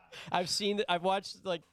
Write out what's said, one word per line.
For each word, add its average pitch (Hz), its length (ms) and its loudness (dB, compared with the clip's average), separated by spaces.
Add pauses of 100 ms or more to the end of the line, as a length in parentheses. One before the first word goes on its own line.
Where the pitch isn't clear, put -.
<laughs> - 240 -14
I've 180 160 2
seen, 208 400 2
I've 175 160 2
watched, 190 400 0
like, 175 180 -2 (100)